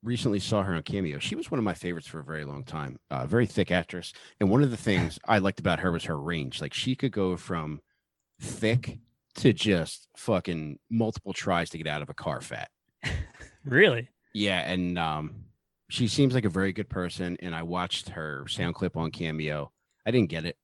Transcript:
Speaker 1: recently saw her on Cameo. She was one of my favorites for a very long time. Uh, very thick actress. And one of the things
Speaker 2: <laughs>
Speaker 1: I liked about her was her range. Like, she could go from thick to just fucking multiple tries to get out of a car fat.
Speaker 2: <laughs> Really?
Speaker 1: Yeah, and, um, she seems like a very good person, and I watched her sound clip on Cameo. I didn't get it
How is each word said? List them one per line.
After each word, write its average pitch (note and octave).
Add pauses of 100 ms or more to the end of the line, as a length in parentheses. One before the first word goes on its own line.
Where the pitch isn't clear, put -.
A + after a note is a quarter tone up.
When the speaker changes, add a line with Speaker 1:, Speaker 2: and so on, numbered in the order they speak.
Speaker 1:
recently A2+
saw G2+
her F#2+
on E2
Cameo. E2
She -
was E4
one D3+
of A2
my F#2
favorites E2+
for D#2+
a D2+
very D2+
long C#2
time. C#2 (140)
Uh, C2+
very A2+
thick G2
actress. F2 (260)
And G2
one B2
of C3+
the A2+
things F2
Speaker 2:
<laughs> -
Speaker 1:
I G#2+
liked F#2+
about E2+
her F#2
was E2+
her D#2+
range. D2
Like, C#2+
she B2+
could B2
go F#2
from D#2 (580)
thick - (360)
to C3
just F#2
fucking E2 (100)
multiple A2
tries E2+
to -
get D#2
out D2+
of C#2+
a D2+
car C#2+
fat. - (340)
Speaker 2:
<laughs> - (560)
Really? C3 (260)
Speaker 1:
Yeah, G2+
and, F2
um, D#2 (440)
she B2
seems C3
like A2+
a G#2
very F#2
good F#2+
person, F2+
and E2+
I E2
watched F2+
her D2+
sound E2+
clip F#2
on E2
Cameo. D#2 (340)
I G#2+
didn't A#2
get D#2+
it E2+